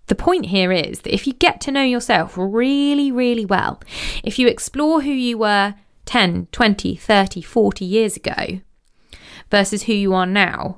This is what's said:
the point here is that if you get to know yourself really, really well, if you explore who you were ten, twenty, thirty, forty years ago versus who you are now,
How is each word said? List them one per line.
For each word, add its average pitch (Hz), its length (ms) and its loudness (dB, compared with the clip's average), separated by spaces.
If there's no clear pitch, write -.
the 202 60 4
point 349 320 0
here 185 240 2
is 180 300 -2
that - 140 -4
if - 120 -2
you 269 60 -2
get - 300 0
to - 80 -6
know 277 120 0
yourself 240 540 0
really, 277 760 0
really 240 360 0
well, - 340 -2
if - 160 -6
you 247 100 6
explore 302 520 0
who 277 100 -4
you 247 280 -2
were 202 380 0
ten, 180 480 0
twenty, 208 420 0
thirty, 190 460 0
forty 202 460 0
years 208 300 0
ago - 440 -6
versus 202 340 0
who 226 100 2
you 196 180 2
are 185 140 2
now, 190 520 -2